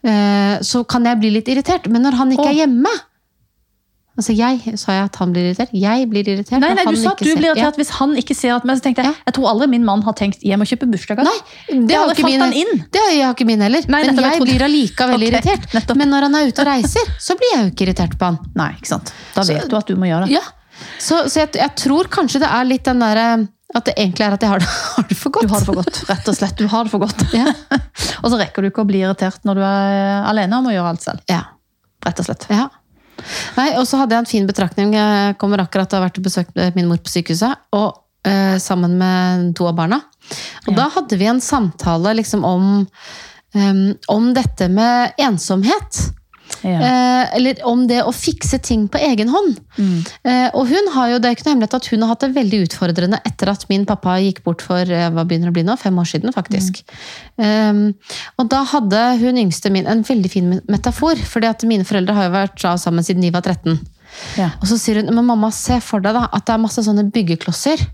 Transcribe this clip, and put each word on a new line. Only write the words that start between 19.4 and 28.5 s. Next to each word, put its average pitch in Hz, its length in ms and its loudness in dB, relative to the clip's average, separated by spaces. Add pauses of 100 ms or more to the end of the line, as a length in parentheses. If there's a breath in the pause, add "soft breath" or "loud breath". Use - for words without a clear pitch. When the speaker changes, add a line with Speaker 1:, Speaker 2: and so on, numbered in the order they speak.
Speaker 1:
Så 175 120 0
Speaker 2:
vet 151 160 -4
du 214 60 0
at 214 100 -2
du 185 80 -4
må 185 160 0
gjøre 175 160 0
det. - 80 -2
Speaker 1:
Ja. 359 80 0 (560 loud breath)
Så, 320 320 0
så - 60 -2 (100)
jeg, 302 60 -14
jeg - 240 -2
tror 294 340 0
kanskje 277 300 0
det - 100 2
er 247 140 0
litt 254 200 0
den 254 140 2
der, 220 180 4
eh, 226 300 2 (280)
at 240 120 -2
det - 100 0
egentlig 208 300 0
er 202 80 2
at 196 80 -2
jeg 214 80 2
har 196 80 2
det, 170 80 2 (160)
<laughs> - 140 -6
har 220 120 2
det 185 80 0
for - 140 -4
godt. 415 160 0
Speaker 2:
Du - 20 0
har 214 120 2
det - 60 2
for 196 80 0
godt, - 360 -4
rett 196 180 -2
og 208 80 2
slett. - 200 -4
Du 208 120 0
har 226 160 0
det 220 60 -4
for 208 100 -2
godt. - 320 -2
Speaker 1:
Ja. 233 140 2 (400)
Speaker 2:
<laughs> - 360 -8
Og 233 80 0
så 240 80 2
rekker 196 240 -4